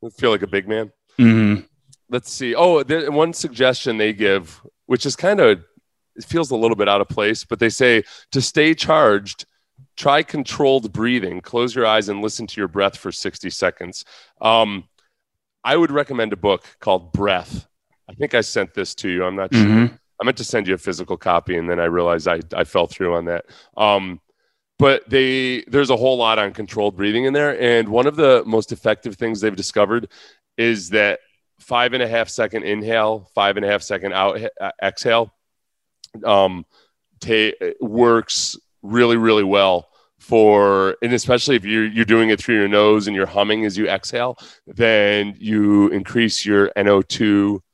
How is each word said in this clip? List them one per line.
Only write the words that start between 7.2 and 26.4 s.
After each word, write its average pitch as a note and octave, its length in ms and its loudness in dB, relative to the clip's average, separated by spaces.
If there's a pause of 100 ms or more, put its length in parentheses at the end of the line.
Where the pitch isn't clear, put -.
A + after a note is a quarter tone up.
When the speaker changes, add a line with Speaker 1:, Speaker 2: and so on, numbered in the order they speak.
Speaker 1:
but A2+ 160 -6
they A#2 80 2
say A#2 340 2 (300)
to C#3 80 -2
stay D#3 340 0
charged, A2+ 680 0 (520)
try D3 260 0
controlled C3+ 720 -2
breathing. G2+ 480 -4
Close A#2+ 340 -4
your B2+ 100 0
eyes A2 240 2
and G2+ 140 -6
listen A2 240 -6
to G#2 140 -10
your G2 80 -4
breath G2 280 -2
for - 160 -10
sixty - 380 -10
seconds. F2+ 540 -6 (360)
Um, A2 440 0 (800)
I C3+ 120 0
would E3 140 2
recommend C3 420 -2
a G2+ 40 -6
book F#2+ 280 -2 (160)
called F#2 320 -2
Breath. G2 540 -4 (420)
I G2 60 -20
think C#3+ 200 -6
I A#2+ 60 4
sent G#2 320 -4
this F#2+ 240 -6
to - 140 -6
you. F2+ 140 -2
I'm F#2 120 -6
not F#2+ 160 -6
sure. A2+ 120 4
Speaker 2:
Mm-hmm. A2 300 2 (260)
Speaker 1:
I G2 40 -6
meant B2+ 140 -2
to A#2+ 60 -10
send G#2 240 -4
you F#2 60 0
a F2+ 40 -8
physical F2+ 380 -8
copy, F2 400 -2
and E2+ 120 -4
then F2 120 -4
I E2+ 40 0
realized E2+ 440 -2
I, E2 120 -2 (140)
I F2 100 -2
fell F2 220 -2
through F2 280 -4
on E2+ 120 -4
that. E2+ 200 -6 (300)
Um, G2 440 0 (580)
but C#3 320 4
they, C3 560 0
there's C#3 240 0
a B2+ 60 4
whole B2+ 200 2
lot A2+ 220 2
on G2+ 160 -2